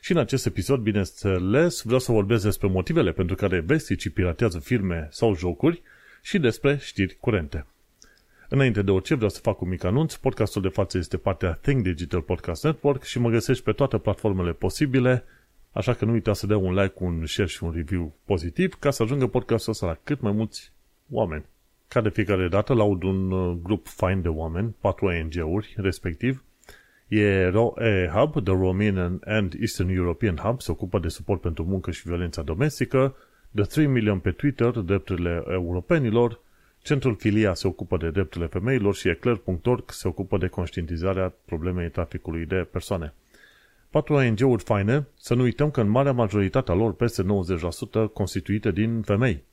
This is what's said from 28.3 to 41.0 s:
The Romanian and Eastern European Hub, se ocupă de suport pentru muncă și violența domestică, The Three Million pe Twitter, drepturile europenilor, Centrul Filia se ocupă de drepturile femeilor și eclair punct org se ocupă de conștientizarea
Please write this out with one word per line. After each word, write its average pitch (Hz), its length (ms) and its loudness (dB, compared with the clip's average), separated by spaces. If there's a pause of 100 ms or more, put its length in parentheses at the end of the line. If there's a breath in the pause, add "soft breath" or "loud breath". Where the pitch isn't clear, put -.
The 95 100 2
Romanian 92 720 2
and 101 340 -2
Eastern 98 300 -2
European 92 460 0
Hub, 113 260 -2
se - 100 -6
ocupă 92 280 -2
de 85 80 -4
suport 90 340 -4
pentru 82 220 -4
muncă 92 280 -2
și - 160 -10
violența 85 340 -4
domestică, 131 760 0 (400 soft breath)
The 104 80 2
Three 151 240 2
Million 107 320 2
pe 90 120 -2
Twitter, 107 380 0
drepturile 90 800 -2
europenilor, 110 920 0 (420 soft breath)
Centrul 135 340 0
Filia 104 380 4
se - 140 -2
ocupă 92 300 -4
de 82 120 -2
drepturile 85 400 -2
femeilor 101 460 0
și - 140 0
eclair 113 280 2
punct - 280 -4
org 120 260 0
se - 160 -6
ocupă 92 300 -4
de 90 100 0
conștientizarea 90 840 -2 (120)